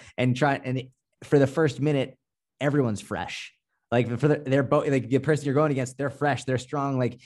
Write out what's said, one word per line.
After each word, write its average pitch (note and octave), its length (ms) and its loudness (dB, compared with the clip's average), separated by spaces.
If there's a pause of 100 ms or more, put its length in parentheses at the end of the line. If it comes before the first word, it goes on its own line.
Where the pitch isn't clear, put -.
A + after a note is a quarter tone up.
(180)
And B2+ 180 2
try, C#3 280 2
and B2+ 160 -4
it, C3 120 -12 (320)
for - 140 2
the C#3 100 6
first C3+ 320 0
minute, C#3+ 380 -2 (420)
everyone's C3 420 0
fresh. - 520 -8 (380)
Like, A#2+ 260 2
for C#3+ 100 2
the, D3 100 4
they're C#3 260 0
both, D3 260 2
like, C3 200 0
the C3 100 2
person C#3+ 260 0
you're C#3 80 -2
going D3+ 180 2
against, C3 260 -4
they're C#3 120 -4
fresh, C#3+ 360 -2
they're B2+ 120 0
strong. C#3 400 -4
Like, B2 280 -2